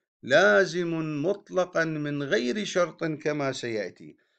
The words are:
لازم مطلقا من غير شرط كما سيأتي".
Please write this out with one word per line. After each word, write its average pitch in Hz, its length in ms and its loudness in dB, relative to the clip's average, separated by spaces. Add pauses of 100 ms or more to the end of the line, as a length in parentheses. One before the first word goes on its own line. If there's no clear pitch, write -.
(220)
لازم 165 1000 2
مطلقا 180 600 -2
من 147 380 -4
غير 214 420 -2
شرط 170 400 -2
كما 147 480 -2
سيأتي". 101 640 -8 (220)